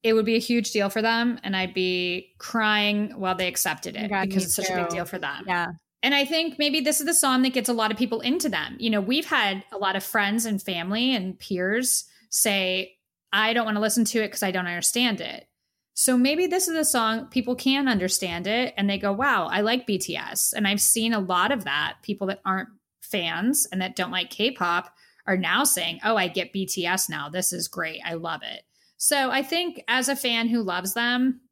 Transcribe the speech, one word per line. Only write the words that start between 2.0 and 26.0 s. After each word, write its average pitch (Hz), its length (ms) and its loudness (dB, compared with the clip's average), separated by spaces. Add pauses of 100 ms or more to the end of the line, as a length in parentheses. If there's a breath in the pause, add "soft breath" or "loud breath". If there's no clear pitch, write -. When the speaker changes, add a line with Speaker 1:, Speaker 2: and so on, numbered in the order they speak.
Speaker 1:
crying 208 800 2
while 185 160 0
they 180 140 -2
accepted 165 480 -4
it 208 120 -4
Speaker 2:
God, 190 200 0
Speaker 1:
because 190 140 2
Speaker 2:
me - 20 -2
Speaker 1:
it's 175 100 -2
such 190 160 -2
a 185 60 -2
big 175 140 0
Speaker 2:
too. 170 60 -4
Speaker 1:
deal 175 80 -4
for 180 140 -8
them. 143 300 -6
Speaker 2:
Yeah. 175 180 0 (380)
Speaker 1:
And 269 100 2
I 277 100 4
think 320 360 -2
maybe 294 200 2
this 302 200 0
is 285 60 -4
the 330 80 2
song 262 280 4
that 262 100 4
gets 254 160 0
a 247 40 2
lot 220 180 2
of 208 80 -4
people 233 220 0
into 302 280 0
them. 151 300 -4
You 220 120 0
know, 208 100 2
we've 262 260 0
had 196 460 0
a 208 60 -8
lot 190 180 0
of 190 80 -4
friends 214 420 0
and 208 160 -2
family 196 500 -2
and 185 240 -2
peers 202 680 0 (260 loud breath)
say, 190 680 0 (360)
"I 214 200 2
don't 226 120 2
wanna 214 160 0
listen 220 240 4
to 220 180 0
it 202 80 -2
'cause - 140 -4
I 190 80 0
don't 180 160 -2
understand 180 520 0
it." - 280 -10 (460)
So 254 220 4
maybe 294 300 4
this 370 220 0
is 330 80 -2
a 311 80 2
song 233 420 0
people 247 300 -2
can 269 320 2
understand 185 580 0
it, 226 300 0
and 202 120 2
they 196 100 0
go, 202 140 0
"Wow, 214 360 2
I 196 140 0
like 247 240 0
B 202 120 0
T 160 180 -4
S." - 360 -2
And 202 160 0
I've 202 120 0
seen 226 320 2
a 220 60 2
lot 185 320 2
of 233 140 -2
that. 147 380 -2
People 196 260 -4
that - 160 -6
aren't 190 240 -2 (320)
fans 185 720 0
and 185 100 -2
that 185 140 -4
don't 180 160 -2
like 180 180 -2
K-pop 180 640 -2 (320 soft breath)
are 185 100 2
now 185 280 2
saying, 170 400 0